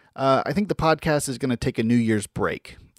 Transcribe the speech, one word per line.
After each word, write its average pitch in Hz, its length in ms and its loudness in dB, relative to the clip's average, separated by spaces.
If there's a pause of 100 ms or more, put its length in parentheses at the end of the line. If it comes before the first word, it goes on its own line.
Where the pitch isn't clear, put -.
(140)
uh, 135 320 2
I 143 60 -4
think 196 160 -2
the 165 80 -2
podcast 156 520 0
is 131 80 -6
gonna 127 200 -2
take - 240 -4
a - 20 2
New 117 140 4
Year's 110 320 2
break, - 480 -6 (220)